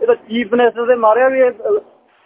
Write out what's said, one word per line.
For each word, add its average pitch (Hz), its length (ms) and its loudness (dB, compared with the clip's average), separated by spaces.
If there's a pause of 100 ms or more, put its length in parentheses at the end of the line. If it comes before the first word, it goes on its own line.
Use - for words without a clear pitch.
ਇਹ 226 40 -4
ਤਾਂ 240 80 4
ਚੀਫ 220 380 -8
ਮਿਨਿਸਟਰ 233 340 0
ਦੇ 247 80 4
ਮਾਰਿਆ 233 340 2
ਵੀ 262 120 0
ਇਹ, 254 100 2
ਅਹ, 214 300 -4 (460)